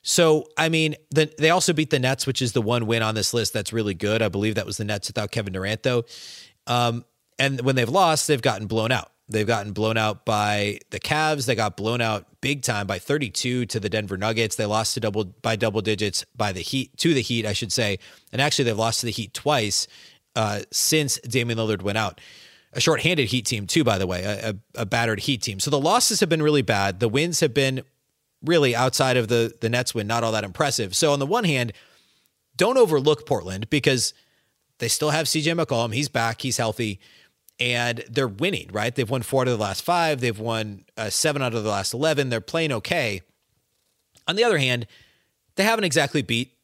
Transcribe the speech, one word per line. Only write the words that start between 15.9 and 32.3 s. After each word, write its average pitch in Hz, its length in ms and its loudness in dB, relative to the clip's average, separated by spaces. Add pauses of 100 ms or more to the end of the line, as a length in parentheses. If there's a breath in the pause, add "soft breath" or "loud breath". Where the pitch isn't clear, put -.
by 104 160 -2
the 92 100 -8
Heat, - 360 -6
to 170 180 4
the 127 60 2
Heat, 113 260 -2
I 101 60 -2
should - 180 -4
say. 101 260 0 (340 loud breath)
And 120 80 -4
actually, 143 260 2
they've 110 120 0
lost 113 220 0
to 120 80 -4
the 110 40 -2
Heat 107 220 -8
twice, 120 540 0 (480 loud breath)
uh, 104 240 0 (120)
since - 500 0
Damian 117 360 0
Lillard 107 240 0
went 101 160 -2
out. 104 240 -2 (520 loud breath)
A 123 60 -6
shorthanded 147 500 2
Heat 123 180 -2
team, 104 180 -4
too, 156 180 2
by 110 140 4
the 95 80 0
way, 90 180 -4
a, 104 280 -4
a, 95 40 -6 (280)
a - 20 -2
battered 113 360 0
Heat 131 200 -2
team. 98 180 -6
So 143 120 -2
the 143 100 2
losses 208 380 2
have 175 100 2
been 160 140 2
really 151 180 4
bad. 98 380 0
The 117 100 2
wins 151 300 0
have 127 160 2
been 131 260 0 (640)
really, 143 320 4
outside 127 420 4
of 113 100 2
the, 113 340 2
the 113 80 0
Nets 120 260 0
win, 107 100 -2
not 117 180 0
all 113 100 0
that 104 100 0
impressive. 101 520 -2
So 147 180 4
on 143 40 2
the 139 80 0
one 208 200 0
hand, 127 280 0 (840 soft breath)